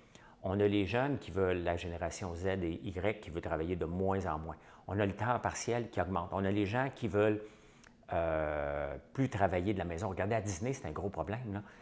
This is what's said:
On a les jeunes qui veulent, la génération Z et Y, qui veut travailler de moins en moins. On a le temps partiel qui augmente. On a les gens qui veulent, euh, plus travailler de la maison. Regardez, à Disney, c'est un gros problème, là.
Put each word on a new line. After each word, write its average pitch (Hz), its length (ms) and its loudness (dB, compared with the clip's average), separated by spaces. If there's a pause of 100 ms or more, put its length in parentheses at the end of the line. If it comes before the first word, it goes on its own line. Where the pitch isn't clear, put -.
(440)
On 95 160 0
a 101 80 6
les 101 180 4
jeunes 123 340 0
qui - 120 -12
veulent, 90 320 2
la 85 140 2
génération 85 580 -4
Z 90 120 -2
et 90 360 0
Y, 95 380 -2
qui - 80 -12
veut 82 120 -4
travailler 85 360 0
de 82 80 -2
moins 95 400 0
en 78 120 0
moins. 80 200 -8 (300)
On 95 120 -2
a 104 60 4
le 95 100 -2
temps 117 240 0
partiel 113 500 -2
qui 98 120 -2
augmente. 87 320 0
On 98 100 0
a 98 80 2
les 101 140 4
gens 127 280 0
qui 120 140 -4
veulent, 104 340 4 (720)
euh, 76 840 0 (160)
plus 131 160 2
travailler 95 440 2
de 92 60 0
la 87 60 0
maison. 87 240 -2
Regardez, 92 240 0
à 110 80 2
Disney, 104 320 -2
c'est - 140 -8
un 78 40 -4
gros 87 180 -2
problème, 101 440 -4
là. 104 100 -6 (180)